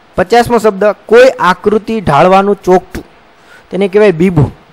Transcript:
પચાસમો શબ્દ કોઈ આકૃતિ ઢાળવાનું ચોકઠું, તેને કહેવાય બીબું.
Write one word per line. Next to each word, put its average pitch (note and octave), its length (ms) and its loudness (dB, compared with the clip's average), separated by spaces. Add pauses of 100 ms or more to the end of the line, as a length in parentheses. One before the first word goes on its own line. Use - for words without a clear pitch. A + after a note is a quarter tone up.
(160)
પચાસમો A3+ 420 0
શબ્દ G3+ 260 -2 (220)
કોઈ A#3+ 220 4 (120)
આકૃતિ G#3 600 -4
ઢાળવાનું F#3 640 0
ચોકઠું, - 400 -2 (640)
તેને F#3+ 180 -6
કહેવાય G3+ 240 0
બીબું. D#3+ 420 -2 (180)